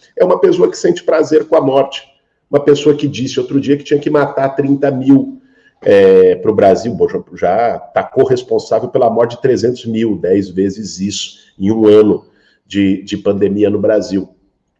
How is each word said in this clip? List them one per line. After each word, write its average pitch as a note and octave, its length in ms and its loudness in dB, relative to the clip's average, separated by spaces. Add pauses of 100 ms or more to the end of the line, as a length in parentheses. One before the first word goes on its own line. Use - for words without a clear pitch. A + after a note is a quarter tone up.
(160)
é - 80 0
uma F3 160 2
pessoa F3+ 320 2
que - 60 -14
sente F3 260 -2
prazer D#3 460 0
com - 80 2
a C3 40 2
morte. C3+ 400 -2 (480)
Uma C#3+ 120 0
pessoa D3 340 2
que D3 140 -4
disse B2 320 -6
outro C#3 180 -4
dia C#3 160 0
que C#3+ 80 -8
tinha C#3+ 160 -2
que D3 100 -6
matar C#3 460 -2
trinta C#3 340 0
mil, C3 520 0 (420)
é, F#2+ 520 6
pro G2+ 200 -2
Brasil, G2 400 2
bom, E2+ 140 0
já, F2 120 -8 (140)
já F#2+ 420 -2
tá - 260 -6
corresponsável A#2+ 840 -2
pela A#2+ 220 0
morte A#2 260 -2
de - 60 -14
trezentos B2 440 -2
mil, A2 320 -2
dez F#2+ 320 -2
vezes F#2+ 500 -6
isso, - 400 -8 (200)
em F#2+ 120 -2
um A2 140 2
ano G#2 380 4 (420)
de, G2 380 -2
de G2+ 140 -8
pandemia G2+ 520 0
no G2+ 100 -2
Brasil. G2 500 -2 (500)